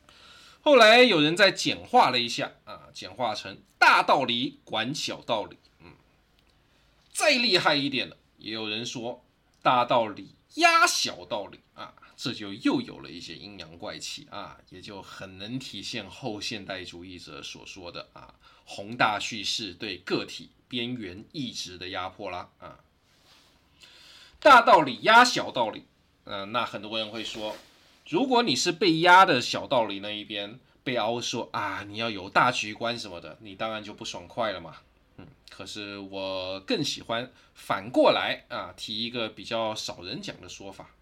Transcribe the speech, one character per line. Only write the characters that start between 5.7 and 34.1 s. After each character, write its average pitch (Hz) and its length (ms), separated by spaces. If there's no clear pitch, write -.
嗯， 85 80
再 311 200
厉 233 260
害 160 180
一 139 140
点 113 180
的， - 80
也 104 140
有 110 140
人 107 180
说 120 380
“大 127 220
道 120 220
理 98 240
压 339 320
小 - 400
道 104 200
理。” 82 140
啊， 95 200
这 120 160
就 101 180
又 131 300
有 - 160
了 69 120
一 85 80
些 82 160
阴 98 240
阳 82 200
怪 82 200
气 - 320
啊， 90 280
也 92 100
就 98 220
很 95 380
能 110 200
体 107 240
现 101 260
后 107 300
现 101 240
代 95 220
主 87 180
义 92 160
者 78 240
所 - 220
说 87 260
的 - 220
啊， - 220
宏 104 280
大 113 240
叙 104 240
事 95 300
对 95 240
个 110 300
体 - 240
边 120 260
缘 104 380
意 131 180
志 90 280
的 92 100
压 92 220
迫 98 200
啦 90 280
啊。 - 200
大 269 220
道 220 220
理 135 180
压 226 240
小 - 260
道 117 200
理， - 160
呃， 101 200
那 113 180
很 110 200
多 107 160
人 107 120
会 110 140
说， 107 320
如 226 220
果 240 140
你 180 120
是 175 160
被 165 280
压 175 260
的 156 160
小 110 260
道 120 200
理 101 140
那 101 100
一 104 120
边， 104 380
被 123 140
凹 113 240
说 117 320
啊， - 340
你 101 80
要 113 140
有 95 180
大 127 240
局 107 220
观 117 220
什 110 140
么 87 80
的， 82 220
你 104 140
当 110 180
然 107 100
就 104 120
不 113 100
爽 87 240